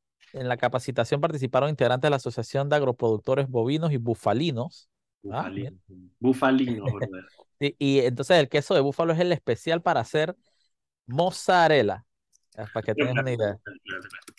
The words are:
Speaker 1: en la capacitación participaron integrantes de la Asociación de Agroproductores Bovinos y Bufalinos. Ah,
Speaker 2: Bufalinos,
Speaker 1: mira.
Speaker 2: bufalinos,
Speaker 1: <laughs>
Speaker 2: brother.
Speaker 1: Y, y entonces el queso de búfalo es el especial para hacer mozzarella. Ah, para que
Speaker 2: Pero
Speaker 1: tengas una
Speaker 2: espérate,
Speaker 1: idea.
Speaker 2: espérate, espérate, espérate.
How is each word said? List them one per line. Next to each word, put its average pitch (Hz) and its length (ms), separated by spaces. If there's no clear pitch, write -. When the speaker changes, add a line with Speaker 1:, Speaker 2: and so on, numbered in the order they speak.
Speaker 1:
en 127 160
la 120 80
capacitación 123 640
participaron 139 480
integrantes 127 380
de 147 40
la 139 60
Asociación 131 520
de 147 80
Agroproductores 131 720
Bovinos 135 440
y 135 40
Bufalinos. 120 920
Ah, 101 220
Speaker 2:
Bufalinos, - 20
Speaker 1:
mira. 98 200
Speaker 2:
bufalinos, 127 720
Speaker 1:
<laughs> - 0
Speaker 2:
brother. 95 340
Speaker 1:
Y, 143 200
y 139 220
entonces 127 380
el 139 100
queso 147 260
de 151 60
búfalo 160 320
es 160 60
el 180 120
especial 160 500
para 160 200
hacer 156 340
mozzarella. 151 1000
Ah, 110 100
para 110 180
que 107 100
Speaker 2:
Pero 143 100
Speaker 1:
tengas 127 120
una 127 140
Speaker 2:
espérate, - 20
Speaker 1:
idea. 104 260
Speaker 2:
espérate, - 180
espérate, 95 300
espérate. - 320